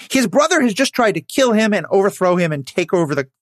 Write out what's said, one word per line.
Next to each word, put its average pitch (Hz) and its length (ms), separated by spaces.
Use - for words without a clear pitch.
his 262 160
brother 294 340
has 240 140
just 262 200
tried 220 180
to 160 100
kill 262 320
him 214 180
and 170 180
overthrow 190 460
him 175 160
and 139 140
take - 260
over 165 220
the, 143 120